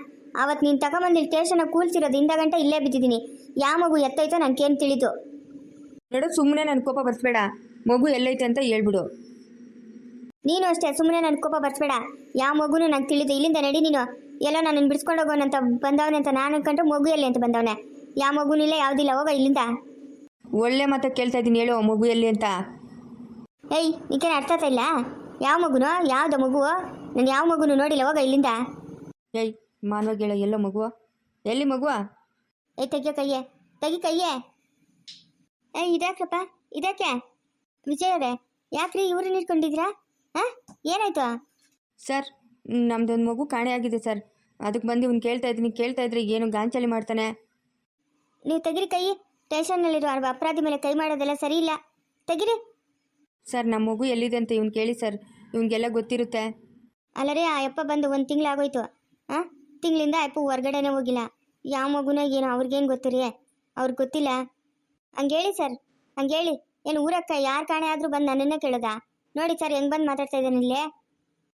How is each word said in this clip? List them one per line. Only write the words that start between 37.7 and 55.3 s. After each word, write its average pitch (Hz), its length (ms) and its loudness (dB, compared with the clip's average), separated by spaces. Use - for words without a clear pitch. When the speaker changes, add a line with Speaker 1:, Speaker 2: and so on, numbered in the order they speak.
Speaker 1:
ವಿಜಯ್ 320 260 -2
ಅವ್ರೆ, 277 180 0
ಯಾಕ್ರಿ 370 360 -2
ಇವ್ರನ್ನ 370 280 -2
ಇಟ್ಕೊಂಡಿದ್ರಾ? 339 720 -2
ಆ, 320 60 -2
ಏನಾಯ್ತು? 311 640 -2
Speaker 2:
ಸರ್, 277 260 -4
ನಮ್ದೊಂದ್ 233 580 0
ಮಗು 233 200 -2
ಕಾಣೆ 247 240 -2
ಆಗಿದೆ 240 280 -2
ಸರ್, 220 200 -4
ಅದಕ್ಕೆ 220 280 -4
ಬಂದು 240 140 0
ಇವ್ನ್ 240 200 0
ಕೇಳ್ತಾ 240 260 -2
ಇದೀನಿ. 233 220 -2
ಕೇಳ್ತಾ 247 320 -4
ಇದ್ರೆ 233 200 -2
ಏನು 220 280 -2
ಗಾಂಚಲಿ 233 360 -2
ಮಾಡ್ತಾನೆ. 220 460 -2
Speaker 1:
ನೀವ್ 320 140 0
ತೆಗಿರಿ 330 260 -2
ಕೈ. 370 280 -2
ಸ್ಟೇಷನ್ನಲ್ಲಿರೋ 311 1120 -2
ಅಪರಾಧಿ 320 320 -2
ಮೇಲೆ 302 160 0
ಕೈ 285 180 -2
ಮಾಡೋದೆಲ್ಲ 294 400 -2
ಸರಿ 294 240 -2
ಇಲ್ಲ, 320 120 0
ತೆಗಿರಿ. 427 500 -2
Speaker 2:
ಸರ್, 240 160 -2
ನಮ್ 220 200 0
ಮಗು 220 180 -2
ಎಲ್ಲಿದೆ 240 320 0
ಅಂತ 233 160 -2
ಇವ್ನ್ 214 200 0
ಕೇಳಿ 220 220 -2
ಸರ್, 214 220 -6